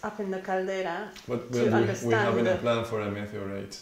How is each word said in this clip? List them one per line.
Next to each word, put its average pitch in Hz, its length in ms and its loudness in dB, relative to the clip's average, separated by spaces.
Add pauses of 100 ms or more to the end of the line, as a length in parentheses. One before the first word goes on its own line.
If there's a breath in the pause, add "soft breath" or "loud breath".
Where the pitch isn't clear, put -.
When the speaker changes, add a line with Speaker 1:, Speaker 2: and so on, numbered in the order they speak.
Speaker 1:
up 214 180 -6
in 196 100 -4
the 190 100 -4
caldera 190 720 -2 (180)
Speaker 2:
But, 120 240 -4
Speaker 1:
to 123 120 2
Speaker 2:
but - 20 6
we, 110 60 4
Speaker 1:
understand 113 360 2
Speaker 2:
we 113 60 6
haven't 113 300 4
Speaker 1:
the 110 100 4
Speaker 2:
a 101 40 0
plan 117 260 2
for 110 180 -2
a 101 80 -2
meteorite, 101 720 -6